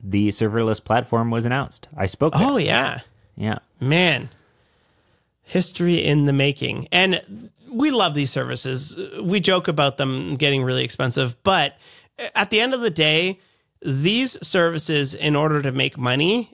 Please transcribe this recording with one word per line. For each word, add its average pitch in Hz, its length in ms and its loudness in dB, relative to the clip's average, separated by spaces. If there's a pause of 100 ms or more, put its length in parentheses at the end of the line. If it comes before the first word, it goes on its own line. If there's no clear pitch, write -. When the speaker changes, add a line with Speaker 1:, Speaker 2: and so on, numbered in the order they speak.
Speaker 1:
the 101 260 2
serverless 110 540 0
platform 117 480 0
was 117 140 -2
announced. 131 500 -6
I 98 120 -2
spoke 156 260 0
there. 170 120 4
Speaker 2:
Oh, 277 120 2
yeah. 127 420 0 (380)
Speaker 1:
Yeah. 107 220 -4 (200)
Speaker 2:
Man. 151 500 2 (1120)
History 175 600 0
in 147 220 4
the 143 80 4
making. 139 580 0
And 185 580 0 (220)
we 277 200 2
love 190 220 2
these 143 180 0
services. 131 640 -6 (240)
We 196 180 0
joke 185 300 2
about 143 280 0
them 135 380 -4
getting 135 280 2
really 127 200 -2
expensive, 127 600 -2
but 175 340 2 (580)
at 202 140 0
the 214 100 2
end 254 140 0
of 247 80 -2
the 226 80 0
day, 160 500 2 (420)
these 190 640 0
services, 160 680 0
in 151 220 0
order 151 260 0
to 139 100 -2
make 131 260 -2
money, 147 560 0